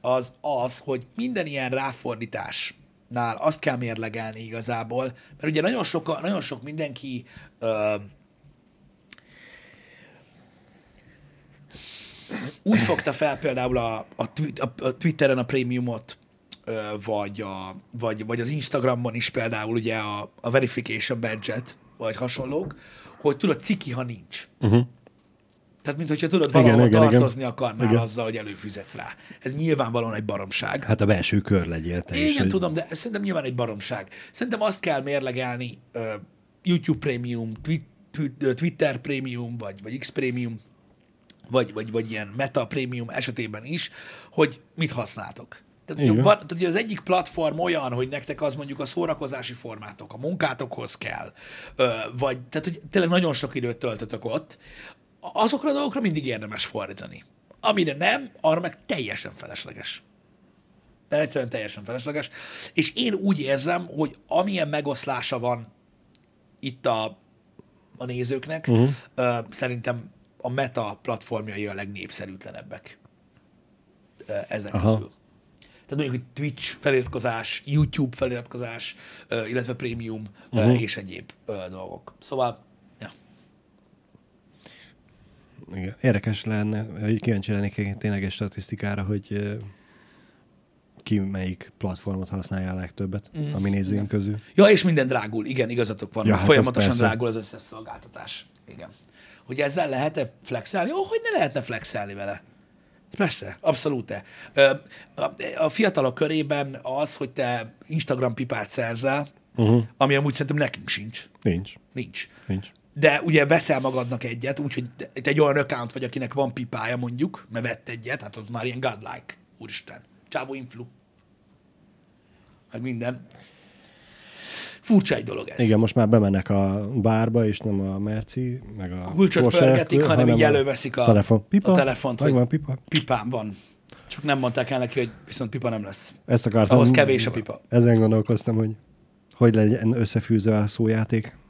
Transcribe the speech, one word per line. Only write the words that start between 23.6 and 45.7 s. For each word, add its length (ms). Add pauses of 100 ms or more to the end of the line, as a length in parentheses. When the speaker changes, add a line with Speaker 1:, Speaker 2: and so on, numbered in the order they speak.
Speaker 1:
ciki, 300
ha 120
nincs. 460 (120)
Speaker 2:
Mhm. 180 (1040)
Speaker 1:
Tehát, 160
mint 120
hogyha 160
tudod, 220
Speaker 2:
Igen, 140
Speaker 1:
valahol 240
Speaker 2:
igen, 140
igen. 120
Speaker 1:
tartozni 300
akarnál 440
Speaker 2:
Igen. 140
Speaker 1:
azzal, 240
hogy 120
előfizetsz 580
rá. 200 (280)
Ez 120
nyilvánvalóan 600
egy 100
baromság. 600
Speaker 2:
Hát 160
a 60
belső 340
kör 260
legyél 360
te 140
is, 140
Speaker 1:
Igen, 80
Speaker 2:
hogy 100
Speaker 1:
tudom, 240
de 180
ez 80
szerintem 240
nyilván 220
egy 100
baromság. 540 (240)
Szerintem 300
azt 180
kell 220
mérlegelni, 760 (140)
ö, 220 (480)
YouTube 360
Premium, 540 (100)
Twi-, 240 (240)
Twi-, 280
ö, 160
Twitter 440
Premium, 600
vagy, 240
vagy 160
X 100
Premium, 520 (880)
vagy, 220
vagy, 180
vagy 200
ilyen 260
Meta 300
Premium 420
esetében 560
is, 260 (400)
hogy 300 (140)
mit 180
használtok. 720 (240)